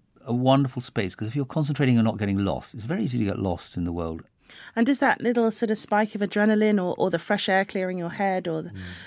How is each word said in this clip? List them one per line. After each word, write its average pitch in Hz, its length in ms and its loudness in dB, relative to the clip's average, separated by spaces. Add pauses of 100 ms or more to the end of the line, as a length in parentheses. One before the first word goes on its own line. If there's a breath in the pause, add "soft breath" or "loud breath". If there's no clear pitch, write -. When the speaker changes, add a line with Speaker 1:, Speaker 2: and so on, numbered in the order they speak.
(240)
Speaker 1:
a 120 80 -4
wonderful 131 480 4
space, 101 360 -4
'cause 107 100 -6
if 113 80 -8
you're 139 100 -2
concentrating 139 540 2
and 113 60 6
not 107 140 0
getting 101 260 2
lost, 73 300 -2
it's 101 100 -12
very 175 180 -4
easy 123 160 -2
to 113 60 0
get 98 160 -2
lost 92 360 -2
in 87 80 -2
the 87 80 -2
world. 82 300 -6 (540 loud breath)
Speaker 2:
And 226 100 2
does 277 140 2
that 269 200 2
little 233 300 2
sort 214 220 -2
of 208 60 -2
spike 214 360 0
of 196 60 -6
adrenaline 214 600 4
or, 180 160 -2
or 190 140 0
the 170 80 0
fresh - 300 -2
air 196 160 4
clearing 185 340 -4
your 170 120 -6
head 185 360 -2
or 160 160 -2
the, 170 80 -12 (360 loud breath)